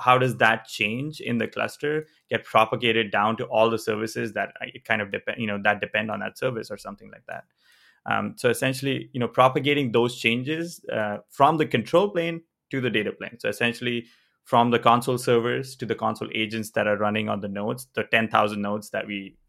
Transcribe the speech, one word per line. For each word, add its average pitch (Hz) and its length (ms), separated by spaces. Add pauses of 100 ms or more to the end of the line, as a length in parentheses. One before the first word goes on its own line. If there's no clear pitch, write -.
how 127 180
does 127 200
that 113 280
change 123 540
in 120 180
the 110 80
cluster 147 640 (200)
get 113 140
propagated 110 720
down 107 240
to - 80
all 113 260
the 113 80
services 110 540
that, 98 160 (120)
uh, 117 140
it - 100
kind 110 160
of 98 120
depe-, - 260
you 113 80
know, 101 160
that 104 180
depend 107 300
on 101 100
that 104 160
service 117 360
or 98 40
something 101 360
like - 160
that? - 160 (600)
Um, 104 320
so 123 140
essentially, 131 640
you 123 80
know, 117 80
propagating 131 640
those 120 240
changes, 147 760
uh, 107 260 (120)
from 151 280
the 151 80
control 165 440
plane 165 320 (300)
to 135 80
the 123 100
data 101 220
plane. - 260
So 107 100
essentially, 117 580 (360)
from 120 300
the 117 80
console 120 380
servers 123 580
to 120 100
the 110 80
console 110 400
agents 110 380
that 104 160
are 101 100
running 107 300
on 104 120
the 101 80
nodes, 104 460
the 110 80
ten 113 260
thousand 107 320
nodes 104 300
that 110 160
we, 98 320 (100)